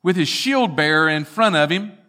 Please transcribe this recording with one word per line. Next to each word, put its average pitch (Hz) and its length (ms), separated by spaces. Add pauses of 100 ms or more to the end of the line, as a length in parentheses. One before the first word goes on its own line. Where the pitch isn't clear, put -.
with 180 140
his 170 120
shield 254 460
bearer 156 360
in 151 160
front 214 300
of 147 120
him. 196 240 (160)